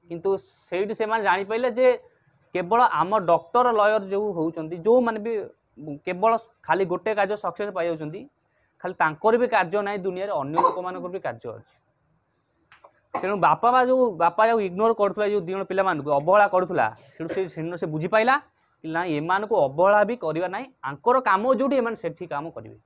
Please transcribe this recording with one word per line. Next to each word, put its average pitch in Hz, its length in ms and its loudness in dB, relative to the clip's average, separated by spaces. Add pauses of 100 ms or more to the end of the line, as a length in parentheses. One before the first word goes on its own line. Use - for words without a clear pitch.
କିନ୍ତୁ 170 320 -6
ସେଇଠି 196 560 -6
ସେମାନେ 220 300 -2
ଜାଣିପାରିଲେ 196 480 0
ଯେ 254 160 2 (680)
କେବଳ 180 340 2
ଆମ 165 300 0
ଡକ୍ଟର, 175 520 2
ଲୟର 214 340 4
ଯୋଉ 202 280 -2
ହଉଛନ୍ତି, 165 440 -4
ଯୋଉମାନେ 226 420 2
ବି 226 140 -6 (720)
କେବଳ 185 260 0 (320)
ଖାଲି 175 220 0
ଗୋଟେ 180 300 -4
କାର୍ଯ୍ୟ 202 200 0
ସକ୍ସେସ୍ 202 380 -6
ପାଇଯାଉଛନ୍ତି, 165 480 -6 (640)
ଖାଲି 185 100 -6
ତାଙ୍କର 170 440 2
ବି 240 100 2
କାର୍ଯ୍ୟ 196 340 0
ନାହିଁ, 202 180 -4
ଦୁନିଆରେ 185 320 -6
ଅନ୍ୟ 151 260 -2
ଲୋକମାନଙ୍କର 180 540 -2
ବି 190 80 -8
କାର୍ଯ୍ୟ 120 300 -8
ଅଛି। 113 260 -16 (1400)
ତେଣୁ 196 240 -2
ବାପା 165 340 2
ବା 254 140 4
ଯୋଉ, 254 180 4 (120)
ବାପା 170 320 2
ଯୋଉ 226 120 2
ଇଗ୍ନୋର 196 340 0
କରୁଥିଲା, 208 340 0
ଯୋଉ 202 140 0
ଦି 170 120 -8
ଜଣ 196 100 -4
ପିଲାମାନଙ୍କୁ 180 500 -2
ଅବହେଳା 185 340 4
କରୁଥିଲା, 185 380 0 (260)
ସେଠୁ 165 180 -10
ସେ, 196 180 -4
ସେଦିନ 165 280 -8
ସେ 165 120 -6
ବୁଝିପାଇଲା 214 480 0 (480)
କି 160 40 -12
ନାଇଁ, 165 260 -4
ଏମାନଙ୍କୁ 190 440 -2
ଅବହେଳା 175 460 4
ବି 214 120 -2
କରିବା 170 320 -6
ନାହିଁ, 208 180 -8 (180)
ଆଙ୍କର 143 380 0
କାମ 202 200 2 (120)
ଯୋଉଠି, 262 220 0
ଏମାନେ 233 200 -2
ସେଠି 170 320 -10
କାମ 147 220 -8
କରିବେ। 110 360 -16